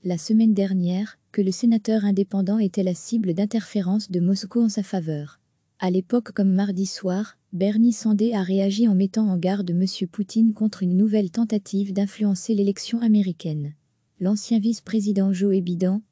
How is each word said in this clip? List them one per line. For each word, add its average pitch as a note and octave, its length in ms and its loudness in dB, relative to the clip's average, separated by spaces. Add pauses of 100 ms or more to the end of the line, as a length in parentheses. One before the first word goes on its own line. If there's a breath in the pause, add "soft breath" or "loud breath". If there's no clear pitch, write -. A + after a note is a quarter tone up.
la F3+ 160 -2
semaine A3 360 4
dernière, F#3+ 680 -2 (100)
que - 100 -4
le F#3+ 120 0
sénateur A3 520 2
indépendant G3 540 0
était G3+ 240 0
la F#3 120 0
cible G3 380 -2
d'interférences G3+ 800 -2
de F3+ 80 -2
Moscou F#3+ 420 0
en A3+ 80 2
sa G#3 140 -4
faveur. D#3 580 -6 (380)
À F#3 120 -2
l'époque F#3+ 420 -2
comme G3 200 2
mardi F#3+ 340 0
soir, F#3 520 -6 (140)
Bernie G#3+ 400 2
Sanders G#3+ 440 0
a G3 60 0
réagi G3 460 2
en G3 80 4
mettant G3 320 0
en F#3 80 0
garde F3+ 360 -2
Monsieur F#3 360 -2
Poutine A3 440 0
contre G#3+ 300 -2
une F3+ 140 2
nouvelle G#3 340 2
tentative G3+ 640 -2
d'influencer G3+ 640 -2
l'élection G3+ 460 0
américaine. E3+ 760 0 (440)
L'ancien G#3 400 0
vice-président G3+ 760 0
Joe F#3+ 280 2
Biden F3+ 400 0 (120)